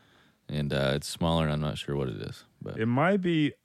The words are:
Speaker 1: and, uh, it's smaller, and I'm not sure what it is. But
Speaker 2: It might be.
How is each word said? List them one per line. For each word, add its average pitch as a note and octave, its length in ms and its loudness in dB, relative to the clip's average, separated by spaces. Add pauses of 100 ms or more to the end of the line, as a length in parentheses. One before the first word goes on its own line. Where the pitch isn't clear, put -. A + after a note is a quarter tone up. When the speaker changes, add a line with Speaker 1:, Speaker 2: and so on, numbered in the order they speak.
(460)
Speaker 1:
and, D2 280 -2
uh, C2+ 200 2
it's D2+ 140 -4
smaller, E2 360 2
and D2+ 100 2
I'm D2+ 80 0
not C#2 160 -2
sure C#2+ 180 -4
what C#2 120 -2
it G1+ 120 -6
is. - 240 -12 (160)
But - 180 -10
Speaker 2:
It A2 80 0
might D#3+ 360 4
be. D#3+ 320 2 (100)